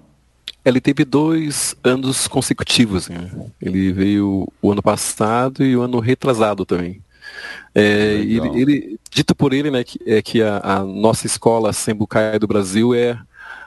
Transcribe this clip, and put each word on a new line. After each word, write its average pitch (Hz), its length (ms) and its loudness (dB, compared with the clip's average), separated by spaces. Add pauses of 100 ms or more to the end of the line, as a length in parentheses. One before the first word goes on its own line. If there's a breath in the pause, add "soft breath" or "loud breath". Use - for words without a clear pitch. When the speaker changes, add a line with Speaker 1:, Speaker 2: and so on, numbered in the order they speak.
(640)
Speaker 1:
Ele 127 160 2
teve 143 240 2
dois 151 800 -2
anos 131 420 0
consecutivos, - 840 0
né? 87 200 -12 (320)
Ele 95 300 0
veio 98 560 0 (140)
o 101 100 4
ano 101 100 0
passado 117 840 0
e 131 100 4
o 120 60 2
ano 123 180 0
retrasado 110 680 0
também. 90 360 -4 (720 loud breath)
É, 104 380 4 (100)
Speaker 2:
Legal. 110 220 0 (100)
Speaker 1:
ele, 123 60 2
ele, 135 380 0 (120)
dito 147 240 0
por 143 160 2
ele, 143 200 0
né, 123 120 0
que, - 220 -14
é 110 160 4
que 113 200 0
a, 104 220 0
a 98 220 -2
nossa 104 400 2
escola 113 480 2
Senbukai 107 680 0
do 107 80 0
Brasil 104 460 2
é 120 260 0 (480 loud breath)